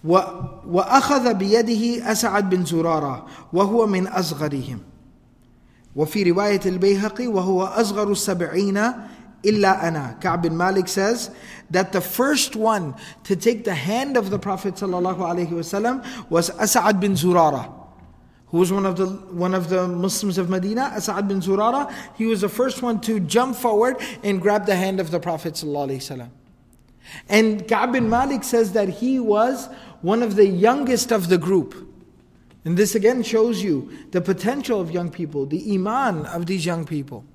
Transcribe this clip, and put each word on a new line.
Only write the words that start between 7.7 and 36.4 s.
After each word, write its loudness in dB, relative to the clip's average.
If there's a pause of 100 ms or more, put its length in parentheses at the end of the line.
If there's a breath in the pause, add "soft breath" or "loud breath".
السبعين 0 (680 loud breath)
إلا 4
أنا. -4
Ka'b 0
bin 0
Malik 2
says -2 (400 loud breath)
that 0
the 0
first 0
one 0 (300 loud breath)
to 0
take 0
the -2
hand -2
of 2
the -2
Prophet -4
sallallahu -2
alaihi -2
wasallam -2 (240 loud breath)
was 2
As'ad 2
bin 2
Zurara, 2 (720 soft breath)
who 0
was 4
one 0
of 0
the, 0
one -4
of -2
the 0
Muslims -2
of -2
Medina. -2
As'ad -4
bin -2
Zurara, 0 (240 loud breath)
he -2
was 0
the 0
first -2
one -2
to -2
jump 0
forward 2 (240 loud breath)
and 0
grab 2
the 4
hand 0
of -4
the -2
Prophet -6
sallallahu -4
alaihi -4
wasallam. -12 (1000 loud breath)
And 4
Ka'b 2
bin 2
Malik 0
says 2
that 2
he -2
was 2 (340 loud breath)
one 2
of 0
the 8
youngest 2
of 0
the 4
group. 0 (760)
And 0
this 4
again 2
shows 2
you -2 (220 loud breath)
the 0
potential -2
of -6
young -4
people, -6
the -4
iman -2
of -6